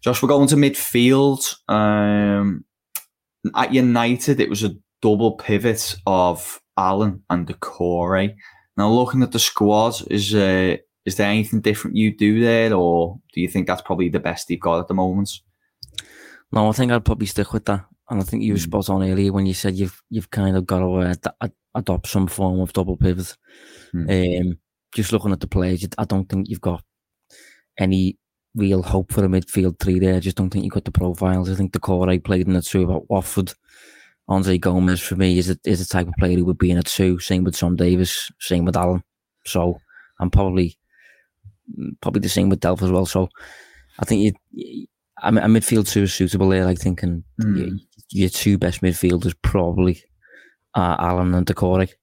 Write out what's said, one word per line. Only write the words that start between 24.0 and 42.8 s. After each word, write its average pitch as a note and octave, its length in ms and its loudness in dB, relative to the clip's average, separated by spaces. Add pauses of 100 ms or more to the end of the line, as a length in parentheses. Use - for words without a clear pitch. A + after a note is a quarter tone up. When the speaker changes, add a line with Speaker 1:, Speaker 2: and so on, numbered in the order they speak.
Speaker 2:
Um, E2 60 -8 (360)
just A2 180 -4
looking G#2 220 0
at F2+ 80 -4
the F#2+ 60 -8
players, F2+ 340 0
you, F#2+ 160 -8
I G#2+ 80 -4
don't F#2+ 240 -4
think F#2+ 200 -4
you've - 120 -8
got E2+ 220 -6 (960)
any F#2+ 380 0 (380)
real G2 260 2
hope F#2 300 -2
for G2+ 140 2
a - 20 2
midfield F#2 520 0
three F#2 200 0
there. F#2 160 2
I F#2 40 2
just F#2 180 -4
don't F#2 120 0
think F#2+ 140 -2
you've F#2+ 100 -4
got - 120 -4
the - 60 -8
profiles. F#2 580 0
I F#2+ 60 -2
think F#2+ 180 -2
Doucouré F2+ 500 0
played F2+ 240 0
in F#2 80 2
a F2 60 2
two F#2 320 0
at - 160 -6
Watford. F#2+ 440 -2 (760)
Andre F#2+ 280 2
Gomes, F2+ 440 2
for - 140 -6
me, F2+ 220 2
is F2+ 120 0
a, F#2 160 -2
is F2+ 160 0
a F#2 60 -6
type F2 200 -2
of F2+ 100 -8
player F2+ 200 2
who F2 80 2
would F2+ 120 0
be F2+ 140 2
in F2 60 2
a E2+ 60 0
two. F#2 360 0
Same F#2 240 -2
with F2+ 140 -2
Tom F2 180 0
Davis, F2+ 640 0
same F2 260 -2
with F2+ 120 0
Allen. F2+ 260 0 (420)
So F2 340 -2 (400)
I'm F2+ 100 -2
probably, F#2 480 0 (1200)
probably - 200 0
the F#2+ 80 -2
same F#2+ 200 2
with F#2+ 120 2
Delph F2+ 200 0